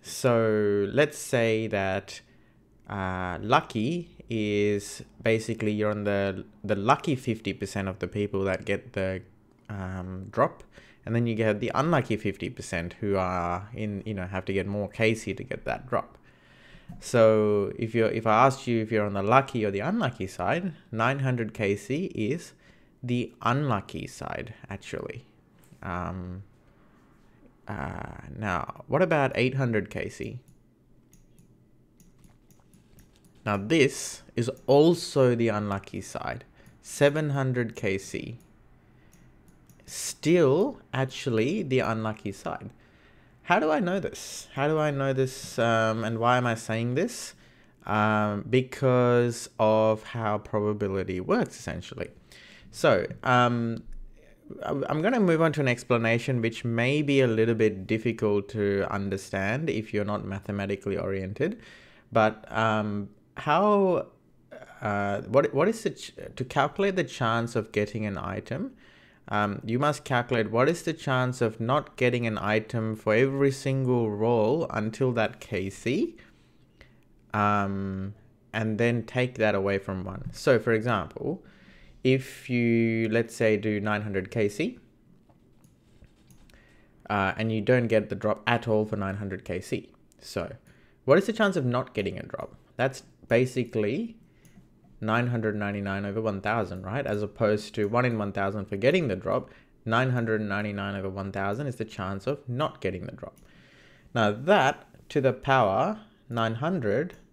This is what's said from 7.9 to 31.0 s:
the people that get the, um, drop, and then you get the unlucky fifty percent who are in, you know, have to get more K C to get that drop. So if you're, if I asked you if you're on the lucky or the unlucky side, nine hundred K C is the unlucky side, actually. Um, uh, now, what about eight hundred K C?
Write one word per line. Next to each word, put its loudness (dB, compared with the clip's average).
the -4
people -2
that -2
get -6
the, -4
um, -8
drop, 0
and -2
then 4
you 0
get 2
the -2
unlucky 2
fifty -4
percent -6
who 0
are -2
in, -6
you -6
know, -6
have -6
to -4
get 0
more -4
K 2
C -6
to -8
get -10
that -6
drop. -4
So 6
if -4
you're, 4
if -2
I 6
asked 2
you 2
if -4
you're 2
on -4
the -2
lucky 2
or 0
the -2
unlucky -2
side, -2
nine 0
hundred -2
K 2
C -4
is -4
the -2
unlucky -2
side, -10
actually. -10
Um, -8
uh, -8
now, -4
what 2
about 2
eight 2
hundred 0
K -6
C? -10